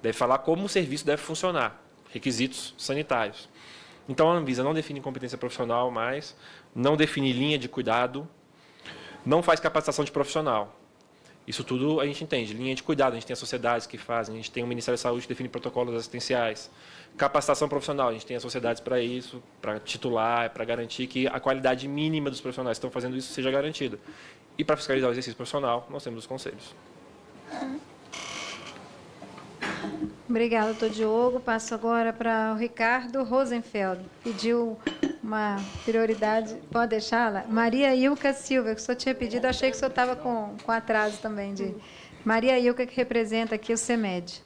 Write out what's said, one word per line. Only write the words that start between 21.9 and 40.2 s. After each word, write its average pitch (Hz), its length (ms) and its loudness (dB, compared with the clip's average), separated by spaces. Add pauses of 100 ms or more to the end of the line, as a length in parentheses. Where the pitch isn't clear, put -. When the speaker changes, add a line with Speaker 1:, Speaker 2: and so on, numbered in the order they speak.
Speaker 1:
dos 131 140 -8
profissionais 127 340 -2
que - 40 -10
estão 131 100 -4
fazendo 127 260 -4
isso 131 160 -6
seja 131 180 0
garantida. 139 480 -2 (600)
E - 40 0
pra 151 140 2
fiscalizar 135 320 2
o 120 60 2
exercício 123 240 -6
profissional, 120 500 -2
nós 143 160 -10
temos 113 140 -8
os 110 80 -14
conselhos. - 480 -10 (3500)
Speaker 2:
Obrigada, 226 460 4
doutor 220 160 0
Diogo. 226 500 4
Passo 226 340 0
agora 226 380 2
pra 226 420 0
o 220 40 -2
Ricardo 240 640 0
Rosenfeld. 226 800 0 (180)
Pediu 226 560 0 (440)
uma 214 340 0 (300)
prioridade. 220 680 2 (160)
Pode 233 200 2
deixá-la? 220 580 2
Maria 233 460 4
Ilka 277 400 4
Silva, 254 400 0
que 214 60 -10
o - 40 -10
senhor 247 120 0
tinha 262 180 0
pedido, 240 320 -2
achei 262 240 4
que 262 60 -4
o - 20 -6
senhor 262 120 0
tava 247 240 2
com, 226 480 -4